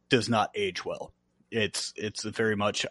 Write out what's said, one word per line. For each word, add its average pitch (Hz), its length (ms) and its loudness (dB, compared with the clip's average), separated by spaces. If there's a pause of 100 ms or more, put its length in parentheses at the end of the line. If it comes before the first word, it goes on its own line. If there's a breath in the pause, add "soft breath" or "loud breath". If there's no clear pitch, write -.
does 110 200 4
not 110 260 4
age 98 300 -2
well. - 280 -8 (380)
It's, 107 460 -2
it's - 280 -6
very 110 320 0
much, 101 340 0